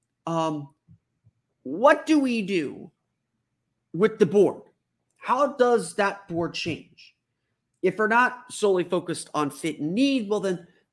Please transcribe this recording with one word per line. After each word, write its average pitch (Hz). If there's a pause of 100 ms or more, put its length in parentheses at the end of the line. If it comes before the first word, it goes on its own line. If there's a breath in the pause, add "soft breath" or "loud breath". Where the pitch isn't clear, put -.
(260)
um, 160 (920)
what 247
do 311
we 247
do 175 (1040)
with 214
the 202
board? 190 (580)
How 262
does 240
that 196
board 165
change? - (680)
If 185
we're 214
not 240
solely 185
focused 175
on 147
fit 156
and 151
need, 254
well, 208
then 185 (240 soft breath)